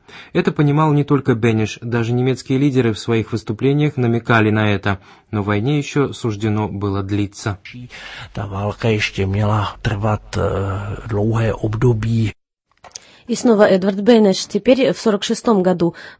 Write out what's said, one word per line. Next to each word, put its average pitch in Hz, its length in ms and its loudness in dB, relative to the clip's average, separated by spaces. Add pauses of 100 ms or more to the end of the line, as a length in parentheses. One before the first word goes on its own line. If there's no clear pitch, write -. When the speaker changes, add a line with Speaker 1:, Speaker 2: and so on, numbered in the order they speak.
(320)
Speaker 1:
Это 175 200 0
понимал 151 400 2
не 147 120 2
только 135 300 2
Бенеш, 110 460 0
даже 117 320 -2
немецкие 127 460 0
лидеры 127 340 2
в 101 60 -6
своих 113 340 -2
выступлениях 139 640 0
намекали 117 540 2
на 107 200 2
это, 98 300 -2 (300)
но 107 120 -2
войне 104 360 0
еще 143 340 -2
суждено 107 560 -2
было 98 340 -2
длиться. 101 560 -4 (720)
Speaker 2:
Та 107 140 -8
válka 101 420 -4
ještě 104 380 -2
měla 104 560 -2
trvat, 104 540 -4
э, 98 600 -4 (120)
dlouhé 110 460 0
období. 113 760 0 (960)
Speaker 3:
И 233 100 -2
снова 214 300 6
Эдвард 190 340 2
Бенеш, 214 440 4
теперь 240 480 2
в - 60 -4
сорок 202 260 0
шестом 220 380 0
году. 175 320 0 (260)